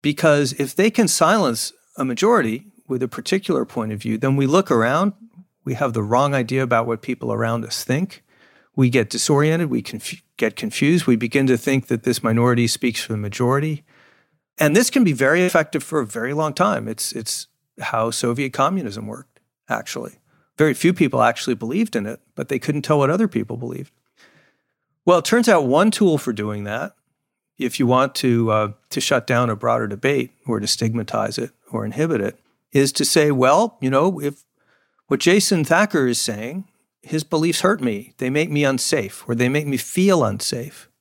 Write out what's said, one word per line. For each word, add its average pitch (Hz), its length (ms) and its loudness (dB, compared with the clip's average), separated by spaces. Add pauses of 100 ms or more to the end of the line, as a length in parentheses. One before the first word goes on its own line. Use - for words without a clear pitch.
Because 147 500 2
if 135 220 -6
they 214 160 2
can 214 160 2
silence 160 640 2 (240)
a 135 80 -2
majority 131 600 0 (220)
with 127 140 -4
a 127 60 -4
particular 143 580 -2
point 107 260 -6
of 104 80 -6
view, 110 180 -4
then 135 180 2
we 139 100 2
look 180 240 2
around, 147 440 2 (500)
we 135 100 -6
have 120 200 -2
the 113 100 -2
wrong 131 320 2
idea 127 260 -2
about 120 240 0
what 117 160 -4
people 120 320 -6
around 113 320 -2
us - 180 -10
think, 160 400 -4 (520)
we 127 140 4
get 123 200 2
disoriented, 151 600 0
we 123 120 -2
confu-, - 380 -12 (180)
get 110 180 -2
confused, 147 520 0
we 123 80 4
begin 120 320 0
to 127 100 4
think 135 300 -2
that 113 160 -4
this 123 180 -2
minority 120 460 2
speaks - 340 -4
for - 120 -8
the 107 40 -4
majority. 135 680 -2 (760)
And 151 180 2
this 240 140 4
can 262 140 4
be 165 100 4
very 135 300 2
effective 160 400 0
for 160 160 -2
a 123 60 -2
very 117 280 -6
long 151 200 -4
time. 170 340 -2
It's, - 260 -8
it's - 340 -8 (320)
how 113 320 -4
Soviet 123 420 -4
communism 135 540 -2
worked, 120 320 -16 (280)
actually. - 520 -8 (380)
Very 151 160 4
few 175 200 2
people 131 280 2
actually 117 340 0
believed 160 400 -4
in 104 100 -2
it, 110 140 -10 (160)
but 135 140 -8
they 135 100 -2
couldn't 147 240 -4
tell 151 160 2
what 139 100 2
other 196 180 0
people 117 300 -4
believed. 123 340 -12 (1120)
Well, 175 140 6
it 165 60 -4
turns 233 240 2
out 165 160 6
one 165 260 4
tool 175 260 4
for 127 160 -4
doing 104 320 -6
that, 123 300 -8 (640)
if 127 220 -4
you 127 80 2
want 131 280 2
to, 117 360 2
uh, 107 200 0 (180)
to - 120 -4
shut 131 240 0
down 120 240 0
a 107 60 -2
broader 117 320 -2
debate 127 440 -2 (140)
or 113 140 -2
to 104 80 -6
stigmatize 113 680 -4
it 120 140 -8 (200)
or 110 140 -6
inhibit 135 360 -2
it, - 180 -6 (320)
is 135 200 4
to - 140 -2
say, 151 260 4
"Well, 143 480 4
you 131 100 -2
know, 156 300 2
if 143 240 -6 (640)
what 139 140 0
Jason 180 420 4
Thacker 165 440 2
is 120 120 -2
saying, 123 480 -8 (340)
his 156 220 -6
beliefs 165 380 -2
hurt 190 200 2
me. 110 360 -4
They 127 120 -4
make 151 200 0
me 147 160 0
unsafe, 135 600 -2
or 120 80 -2
they 123 120 2
make 147 200 0
me 139 100 -2
feel 180 480 2
unsafe." 110 640 -6 (120)